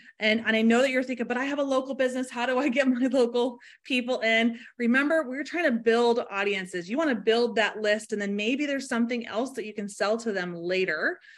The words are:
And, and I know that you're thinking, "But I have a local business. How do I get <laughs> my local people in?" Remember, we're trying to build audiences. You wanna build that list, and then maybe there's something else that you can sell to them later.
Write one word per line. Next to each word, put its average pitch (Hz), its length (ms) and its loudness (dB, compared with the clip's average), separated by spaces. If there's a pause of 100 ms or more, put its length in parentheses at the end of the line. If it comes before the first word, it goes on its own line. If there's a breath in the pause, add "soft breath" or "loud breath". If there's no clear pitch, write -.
(180 loud breath)
And, 220 280 2
and 220 100 2
I 220 60 2
know 226 180 6
that 269 100 4
you're 254 120 0
thinking, 247 240 -4
"But 240 100 -2
I 254 80 -2
have 285 140 -2
a 285 40 0
local 262 320 0
business. 254 360 -2
How 240 160 -4
do 254 120 0
I 277 100 2
get 269 200 2
<laughs> - 0 -
my 254 180 2
local 240 520 2 (260 loud breath)
people 247 360 -2
in?" 226 380 2 (200 loud breath)
Remember, 269 500 2
we're 269 160 -8
trying 339 200 -2
to 285 80 2
build 233 580 2
audiences. 190 580 -4
You 233 100 -2
wanna 311 160 0
build 220 420 2
that 214 240 2
list, 214 320 0
and 208 80 -2
then 202 140 -2
maybe 247 320 0
there's 277 220 -4
something 233 380 -2
else 262 260 -4
that 220 140 -8
you 214 80 -12
can 202 140 -6
sell 208 300 0
to 226 140 -4
them 180 220 -4
later. 180 640 -2 (200 loud breath)